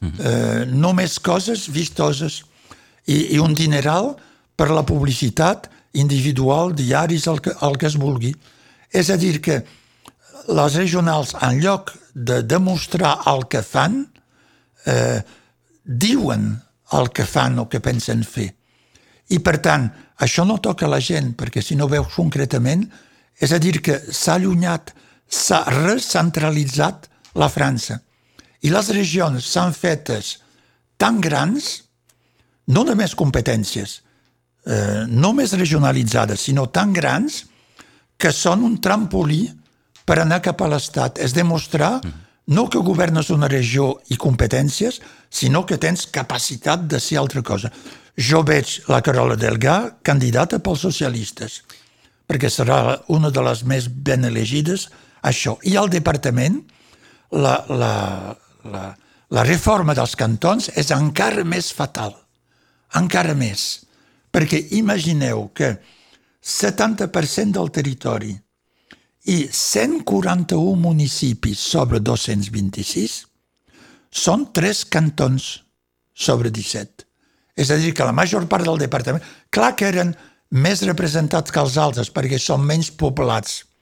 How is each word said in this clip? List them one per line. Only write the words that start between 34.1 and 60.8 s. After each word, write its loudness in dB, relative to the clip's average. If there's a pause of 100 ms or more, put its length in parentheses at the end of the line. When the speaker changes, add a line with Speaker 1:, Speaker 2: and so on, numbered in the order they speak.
Speaker 2:
eh, -2
no 4
més 0
regionalitzades, 2
sinó 0
tan 2
grans 0 (720)
que 2
són 2
un 2
trampolí 0 (540)
per 2
anar 2
cap -2
a 0
l'Estat. -2
És -2
demostrar 0
Speaker 1:
Mhm. -8 (340)
Speaker 2:
no 2
que 0
governes 2
una 2
regió 0
i -2
competències, 0 (300)
sinó 0
que -2
tens -2
capacitat -2
de -2
ser -2
altra -2
cosa. -4 (460)
Jo 2
veig 0
la 4
Carola 2
Delgà 0
candidata 2
pels -2
socialistes, -6 (640)
perquè 0
serà 2
una 2
de 0
les -2
més -2
ben 0
elegides, -2 (340)
això. -2
I 2
al 2
departament, 0 (720)
la, 2
la, -2 (280)
la, -12 (340)
la 2
reforma 2
dels -2
cantons 0
és 0